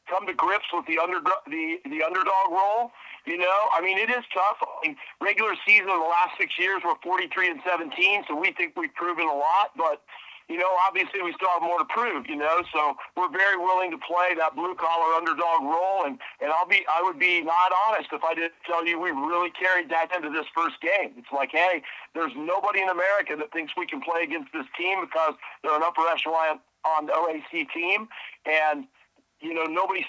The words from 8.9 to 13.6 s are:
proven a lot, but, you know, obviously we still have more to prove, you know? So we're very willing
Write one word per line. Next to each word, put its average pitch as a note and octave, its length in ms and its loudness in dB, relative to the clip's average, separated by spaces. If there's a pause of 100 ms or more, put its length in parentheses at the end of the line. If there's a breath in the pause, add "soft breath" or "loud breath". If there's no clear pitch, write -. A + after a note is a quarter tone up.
proven E3+ 340 -2
a D3 60 0
lot, E3 420 2
but, D#3 260 0 (460 loud breath)
you E3 100 -4
know, F3+ 100 2 (180)
obviously F#3+ 360 0
we F3 100 -4
still F#3 160 -2
have F3 140 2
more F3 160 2
to D#3 60 2
prove, A3+ 420 -2
you D#3 80 -6
know? D#3 280 2 (120)
So D3+ 200 2 (220 loud breath)
we're F3 140 0
very F#3+ 260 2
willing F#3 360 2